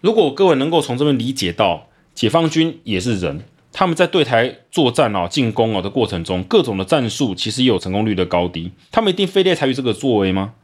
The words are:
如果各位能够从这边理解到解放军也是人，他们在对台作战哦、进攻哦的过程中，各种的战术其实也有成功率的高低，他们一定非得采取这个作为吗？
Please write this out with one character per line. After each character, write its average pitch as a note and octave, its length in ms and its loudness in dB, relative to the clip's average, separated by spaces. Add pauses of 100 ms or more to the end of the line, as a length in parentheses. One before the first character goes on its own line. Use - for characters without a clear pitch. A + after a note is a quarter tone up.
如 G#3 120 2
果 F3 220 2
各 G3 120 2
位 E3 100 6
能 C3+ 120 0
够 E3 120 2
从 B2 180 -4
这 C#3+ 60 0
边 C#3+ 120 2
理 A#2+ 160 -2
解 F#2 200 -4
到 F2 340 0 (260)
解 - 160 0
放 D#3+ 220 2
军 D#3+ 320 0
也 G2+ 160 -4
是 A2 220 -2
人， D#2+ 240 -4 (280)
他 - 140 0
们 E3+ 80 0
在 F3+ 100 2
对 E3+ 200 2
台 A#2+ 280 0 (200)
作 C#3+ 180 2
战 A2+ 240 0
哦、 F2 160 -2
进 A#2+ 220 0
攻 A2+ 240 0
哦 F#2+ 40 -2
的 F#2 80 -6
过 A2+ 160 0
程 F2+ 200 -4
中， F#2 180 -4
各 G3+ 180 2
种 B2 160 -2
的 F#2+ 80 -4
战 B2+ 240 0
术 G#2+ 280 -4
其 A2 160 -6
实 B2+ 100 -2
也 B2+ 60 4
有 G#2 100 2
成 F#2 140 -6
功 G#2 120 0
率 G#2+ 120 -2
的 F2+ 100 -2
高 F2 220 0
低， F2 240 -10 (180)
他 - 100 2
们 G#3 120 0
一 F3+ 40 -2
定 F#3+ 120 0
非 F#3+ 160 2
得 F3+ 100 2
采 D3 140 -2
取 C3 40 0
这 B2 80 -4
个 B2 140 -2
作 B2 220 0
为 F#2+ 160 2
吗？ G2 320 -4